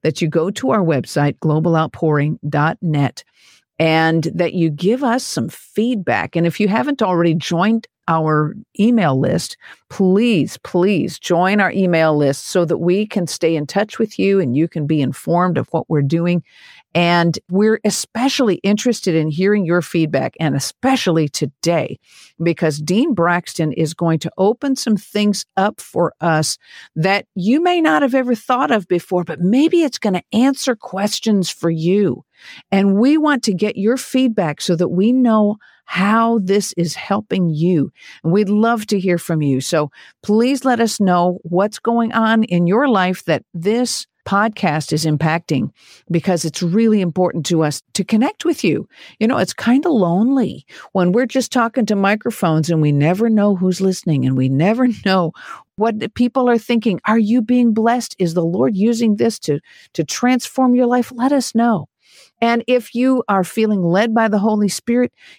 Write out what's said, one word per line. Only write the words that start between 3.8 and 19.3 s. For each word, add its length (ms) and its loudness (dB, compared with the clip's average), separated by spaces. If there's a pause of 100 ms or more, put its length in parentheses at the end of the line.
that 200 -2
you 160 0
give 340 -2
us 180 0
some 280 -6
feedback. 840 -4
And 120 2
if 120 -2
you 100 0
haven't 340 -2
already 320 2
joined 520 -2 (240)
our 440 0 (260)
email 400 2
list, 380 -4 (320)
please, 760 2
please 540 0
join 420 0
our 100 2
email 460 2
list 300 0
so 180 0
that 140 -2
we 280 0
can 200 -4
stay 280 -2
in 120 -4
touch 320 -4
with 200 -4
you 220 2
and 160 -2
you 100 0
can 200 -6
be 160 0
informed 560 -2
of 140 -6
what 180 -4
we're 100 0
doing. 420 0 (520)
And 440 2 (120)
we're 340 2
especially 720 -2
interested 580 -2
in 140 0
hearing 380 0